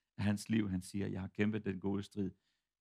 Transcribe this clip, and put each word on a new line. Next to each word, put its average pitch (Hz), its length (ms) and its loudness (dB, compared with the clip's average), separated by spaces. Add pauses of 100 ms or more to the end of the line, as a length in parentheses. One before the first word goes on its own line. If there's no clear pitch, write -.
(180)
af 101 60 -2
hans 104 260 0
liv, 110 200 4
han 92 120 0
siger, 101 260 -4
"Jeg 98 140 -4
har 92 60 -4
kæmpet 104 380 0
den 95 140 -2
gode 98 240 0
strid." 98 280 -2 (500)